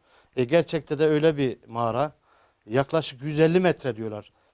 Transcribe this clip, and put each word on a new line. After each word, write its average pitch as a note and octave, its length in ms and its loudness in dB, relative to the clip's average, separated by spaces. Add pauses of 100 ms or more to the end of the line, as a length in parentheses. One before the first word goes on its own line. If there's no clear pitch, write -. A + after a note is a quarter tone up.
(360)
E, C3 80 2
gerçekte D3+ 540 0
de D#3 80 4
öyle D3+ 300 2
bir C3+ 300 -2
mağara. A#2 460 -2 (540)
Yaklaşık C3+ 560 -2
yüz D3+ 180 -2
elli E3 200 4
metre C#3+ 360 0
diyorlar. G#2+ 360 -10 (220)